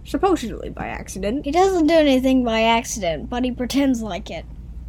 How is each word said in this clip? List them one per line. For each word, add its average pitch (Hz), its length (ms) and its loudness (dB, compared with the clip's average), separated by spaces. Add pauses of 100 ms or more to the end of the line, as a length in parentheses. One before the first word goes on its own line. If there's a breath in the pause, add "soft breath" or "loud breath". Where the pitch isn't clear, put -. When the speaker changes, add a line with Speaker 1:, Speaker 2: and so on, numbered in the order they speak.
Speaker 1:
supposedly - 640 -2
by 98 200 -8
accident. 196 580 -6
Speaker 2:
He 285 40 -2
doesn't 359 360 4
do 330 80 4
anything 262 500 4
by 220 160 0
accident, 226 720 0
but 247 140 -2
he 254 60 -2
pretends 247 520 0
like 196 280 -8
it. 165 140 -10 (440)